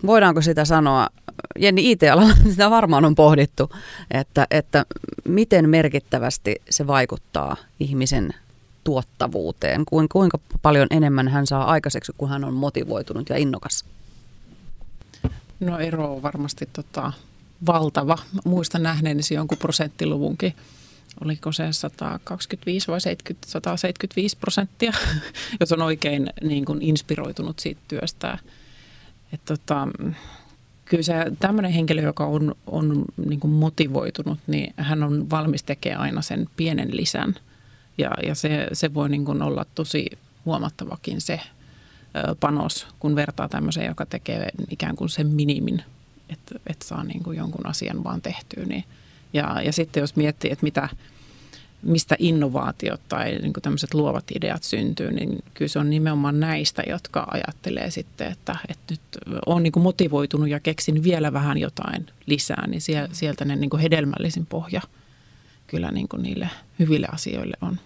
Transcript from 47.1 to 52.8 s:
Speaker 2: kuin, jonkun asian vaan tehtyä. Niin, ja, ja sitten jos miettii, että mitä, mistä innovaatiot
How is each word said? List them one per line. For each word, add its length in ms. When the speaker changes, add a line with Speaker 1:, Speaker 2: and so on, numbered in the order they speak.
Speaker 2:
kuin, 160
jonkun 280
asian 380
vaan 180
tehtyä. 420
Niin, 200
ja, 320
ja 80
sitten 280
jos 160
miettii, 360
että 120
mitä, 240
mistä 360
innovaatiot 880